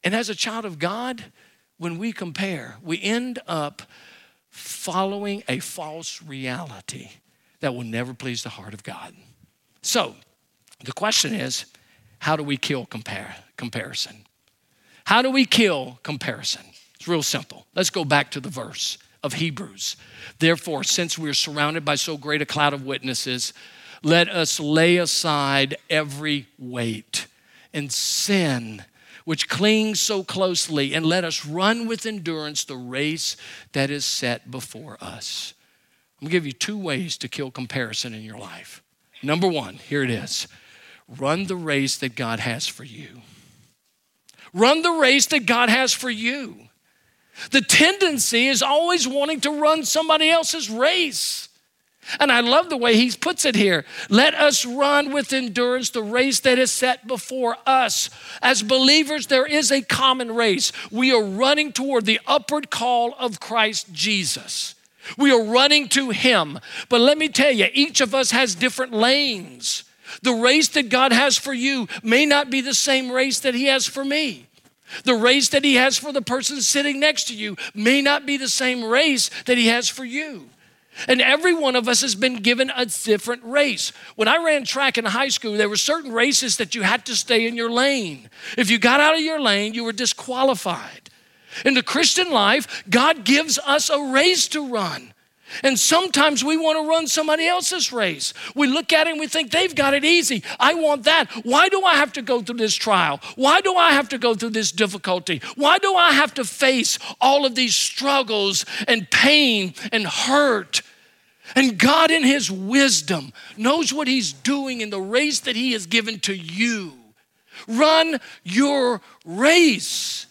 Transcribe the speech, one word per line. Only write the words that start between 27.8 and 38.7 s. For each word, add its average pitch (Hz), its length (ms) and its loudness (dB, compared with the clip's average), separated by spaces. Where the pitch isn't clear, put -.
sin 127 920 -2
which 156 200 -4
clings 214 540 0
so 196 240 -2
closely, 165 680 -2
and 160 100 -2
let 175 180 2
us 165 220 -6
run 196 420 0
with 226 200 -6
endurance 160 580 -8
the 131 140 -12
race 139 580 -6
that 139 180 -2
is 143 160 -6
set 123 440 -6
before 127 540 -16
us." - 480 -12
I'm 143 100 -12
gonna 160 40 -4
give 175 140 0
you 135 60 -10
two 208 260 -8
ways 165 400 -6
to - 100 -10
kill 135 220 -10
comparison 120 640 -8
in 110 80 -14
your 110 160 -16
life. 95 420 -18